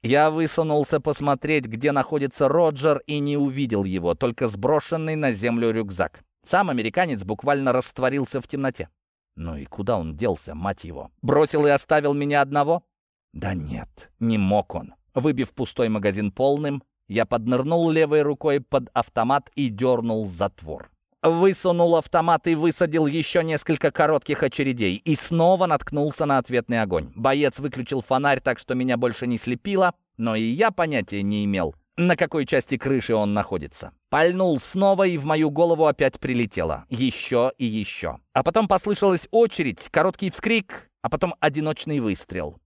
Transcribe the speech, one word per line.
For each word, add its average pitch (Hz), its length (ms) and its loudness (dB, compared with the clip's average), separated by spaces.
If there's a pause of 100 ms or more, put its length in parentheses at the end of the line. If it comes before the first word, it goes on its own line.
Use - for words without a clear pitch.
Я 143 280 4
высунулся 156 680 0
посмотреть, 147 680 0
где 117 240 -2
находится 139 580 0
Роджер, 151 580 2
и 147 120 -4
не 143 180 -2
увидел 135 460 0
его, 90 320 0
только 120 320 -2
сброшенный 151 720 -2
на 143 160 0
землю 117 400 0
рюкзак. 98 500 -4 (240)
Сам 185 240 2
американец 120 540 -2
буквально 131 480 0
растворился 127 680 -2
в - 60 -14
темноте. 135 420 -6 (460)
Ну 82 220 -10
и 69 80 -12
куда 113 340 -4
он 80 180 -6
делся, 90 380 -4
мать 92 300 -6
его? 76 260 -14 (100)
Бросил 147 460 2
и 143 40 6
оставил 143 440 2
меня 143 280 0
одного? 147 420 0 (480)
Да 92 220 -6
нет, 73 560 -10 (100)
не 113 180 2
мог 98 360 2
он. 82 200 -10 (200)
Выбив 131 360 0
пустой 120 380 -2
магазин 104 420 0
полным, 143 540 0 (240)
я 107 180 0
поднырнул 131 640 0
левой 151 320 2
рукой 143 380 0
под 127 320 -4
автомат 120 640 0
и 143 120 0
дернул 113 580 0
затвор. 85 640 -6 (320)
Высунул 170 760 4
автомат 165 500 2
и 170 80 4
высадил 160 520 2
еще 160 360 0
несколько 156 480 0
коротких 151 540 0
очередей, 120 600 0
и 156 120 2
снова 175 500 2
наткнулся 147 600 -2
на 139 120 4
ответный 120 420 -2
огонь. 85 360 -2
Боец 135 420 2
выключил 131 440 -6
фонарь, 135 380 2
так 123 200 -2
что - 140 -6
меня 127 220 0
больше 120 300 -2
не 120 100 -2
слепило, 180 580 0 (220)
но 113 200 -2
и 110 80 0
я 165 260 2
понятия 127 520 -2
не 104 220 0
имел, 92 300 -2 (220)
на 175 180 4
какой 151 320 0
части 135 300 0
крыши 120 400 0
он 104 180 2
находится. 92 580 -4 (180)
Пальнул 170 500 2
снова, 196 480 2
и 170 100 0
в 139 60 -6
мою 156 260 2
голову 160 360 4
опять 143 340 0
прилетело. 101 680 -2
Еще 123 680 0
и 131 60 -4
еще. 107 560 -6 (120)
А 131 120 0
потом 202 240 0
послышалась 196 640 0
очередь, 190 580 0
короткий 185 400 0
вскрик, - 580 -4 (140)
а 120 60 -6
потом 165 320 -2
одиночный 156 580 -2
выстрел. 92 680 -6